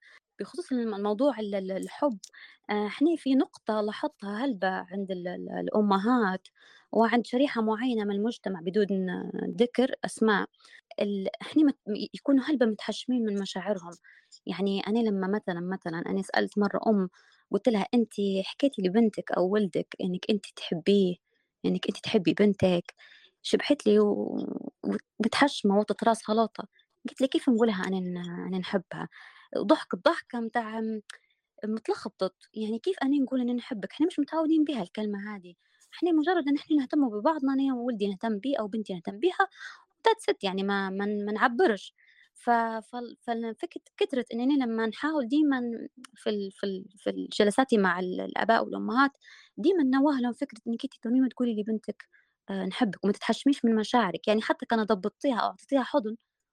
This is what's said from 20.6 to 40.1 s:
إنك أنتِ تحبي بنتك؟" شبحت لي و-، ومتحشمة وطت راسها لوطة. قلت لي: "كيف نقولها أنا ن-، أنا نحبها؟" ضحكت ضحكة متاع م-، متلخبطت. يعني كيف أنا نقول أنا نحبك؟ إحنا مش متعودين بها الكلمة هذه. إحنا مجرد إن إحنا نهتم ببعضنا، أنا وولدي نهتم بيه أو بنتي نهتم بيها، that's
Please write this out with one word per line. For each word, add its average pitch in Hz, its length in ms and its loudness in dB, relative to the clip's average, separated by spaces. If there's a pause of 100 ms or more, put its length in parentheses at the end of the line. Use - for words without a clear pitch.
إنك 180 220 -2
أنتِ 202 100 -2
تحبي 175 360 2
بنتك؟" 190 640 2 (460)
شبحت - 460 0
لي 208 120 8
و-، 208 380 0 (800)
ومتحشمة 220 600 2
وطت 208 240 -2
راسها 220 320 0
لوطة. 220 320 -2 (420)
قلت - 120 -10
لي: 262 60 4
"كيف 320 220 0
نقولها 220 380 2
أنا 190 120 -2
ن-، 180 180 -4 (300)
أنا 185 120 -4
نحبها؟" 175 500 -4 (480)
ضحكت - 380 0 (100)
ضحكة 294 340 -2
متاع 226 420 -4
م-، 220 200 -4 (640)
متلخبطت. 214 720 -4 (180)
يعني 220 260 -4
كيف 381 240 -2
أنا 277 140 2
نقول 262 240 0
أنا 240 120 0
نحبك؟ 226 380 -6
إحنا 302 160 2
مش 370 120 -4
متعودين 311 440 2
بها 285 200 0
الكلمة 208 520 -6
هذه. 175 200 -18 (380)
إحنا 349 180 0
مجرد 320 360 4
إن 285 100 4
إحنا 302 200 2
نهتم 277 320 2
ببعضنا، 269 440 0
أنا 269 220 2
وولدي 233 320 -2
نهتم 202 320 -2
بيه 262 200 -2
أو 214 80 -4
بنتي 202 260 -6
نهتم 196 260 -8
بيها، 370 280 2 (640)
that's 427 240 2